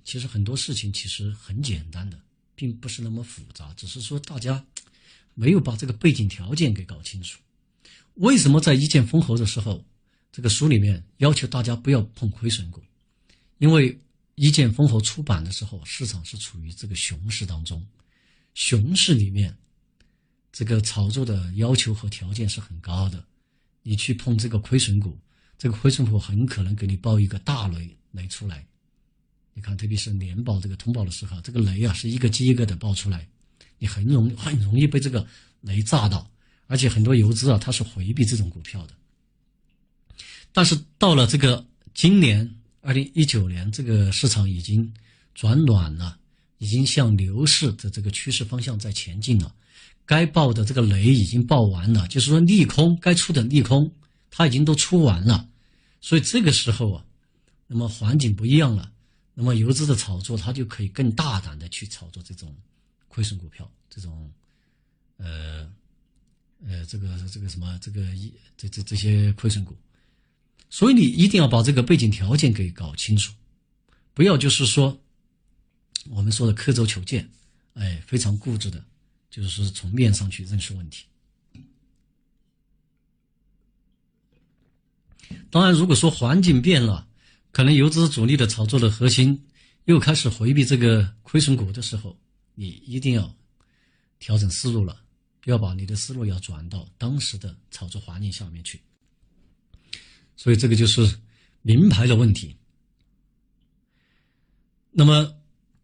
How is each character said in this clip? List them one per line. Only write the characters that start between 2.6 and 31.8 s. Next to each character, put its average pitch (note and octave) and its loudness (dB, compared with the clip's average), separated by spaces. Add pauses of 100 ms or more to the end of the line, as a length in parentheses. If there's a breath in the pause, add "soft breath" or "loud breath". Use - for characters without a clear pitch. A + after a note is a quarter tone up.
不 B2 -14
是 A#2+ -12
那 A2+ -8
么 A#2 -8
复 - -20 (100)
杂， D2+ -20
只 - -18
是 B2+ -14
说 C#3+ -8
大 C#3+ -14
家 C3 -6 (720 soft breath)
没 A2+ 0
有 F#3+ 6
把 A#2+ -4
这 G#2+ -10
个 B2 -4
背 D#3+ 2
景 G#2+ 0
条 F#2 -10
件 D3+ 0
给 F#2+ -6
搞 D#2+ -16
清 - -12
楚。 - -16 (760 soft breath)
为 A#3+ 4
什 C#3+ 6
么 D3+ 6
在 D3+ 4
一 C#3 2
线 C#3+ 4
封 D#3 2
喉 A2+ 0
的 A#2 0
时 G#2 -4
候， G2+ -6 (480)
这 - -16
个 B2 0
书 D3 2
里 C3 4
面 G2 0 (160)
要 D3 4
求 D#3 -4
大 B2 -4
家 A#2 -4
不 A#2+ -2
要 C3+ 4 (140)
碰 A2 -4
亏 A2+ -6
损 G2+ -6
股？ - -18 (760)
因 D3+ 6
为 C#3+ 2 (380)
《一 D3 4
线 C3 4
封 D3 4
喉》 A2 2
出 B2+ -4
版 E2+ -2
的 F2+ -8
时 - -10
候， G2 -12
市 - -10
场 F2 -10
是 - -16
处 - -16
于 D#2+ -14
这 - -16
个 G2+ -10
熊 E2+ -8
市 G#2+ -8
当 E2 -8
中， E2 -12 (680)
熊 B2+ 0
市 F#3 2
里 G2+ 0
面 G2 -4 (960)
这 - -8
个 A2 2
炒 G#2 -2
作 B2+ -2
的 F#2+ -4
要 A#2 2
求 A2+ 0
和 G#2 -6
条 F#2 -10
件 A2 -2
是 G2+ -4
很 F2 -14
高 F#2 -2
的， F2 -10 (580)
你 G#2+ -4
去 - -4
碰 A2+ -2
这 A2 -2
个 A2+ -2
亏 B2+ 0
损 G#2 0
股， F#2+ -6 (400)
这 B2 -2
个 G#2+ -4
亏 C#3 2
损 C3 0
股 G#2 2
很 G2+ -2
可 A2 -4
能 F#2+ -4
给 G#2 -6
你 F#2+ -2
爆 A2 0
一 G2+ 4
个 G2 -4
大 A#2 -4
雷， E2+ -10 (160)
雷 F#2 -12
出 - -12
来。 D2 -12 (840)
你 G2+ -16
看， G2+ -6
特 G2 -6
别 G#2 -2
是 G#2 -6
年 F#2+ -6
报 G#2 -2
这 G2 -6
个 F#2+ -10
通 A#2 -4
报 A#2+ -2
的 F#2 -6
时 - -12
候， F#2 -12
这 G2+ -16
个 A#2+ -2
雷 G2 0